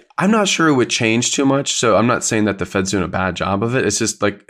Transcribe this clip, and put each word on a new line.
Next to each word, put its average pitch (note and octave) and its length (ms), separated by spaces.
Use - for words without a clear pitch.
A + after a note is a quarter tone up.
I'm F3+ 140
not G#3 180
sure D#3+ 180
it D3+ 60
would A#2+ 160
change A#2 440
too C#3+ 120
much. C3+ 300
So A2 200
I'm G#2+ 120
not A#2+ 180
saying G#2+ 200
that G2 140
the F#2 60
Fed's F#2+ 260
doing F#2+ 120
a E2 40
bad F#2 280
job G2 280
of A#2 120
it. G#2+ 100
It's G#2 140
just, - 220
like, G#2 280